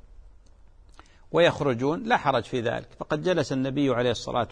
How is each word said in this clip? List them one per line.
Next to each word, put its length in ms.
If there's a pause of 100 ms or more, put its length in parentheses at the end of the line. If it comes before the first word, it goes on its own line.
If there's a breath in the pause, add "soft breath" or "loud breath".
(1300 soft breath)
ويخرجون، 720
لا 140
حرج 280
في 160
ذلك. 280 (100)
فقد 240
جلس 300
النبي 380
عليه 200
الصلاة 400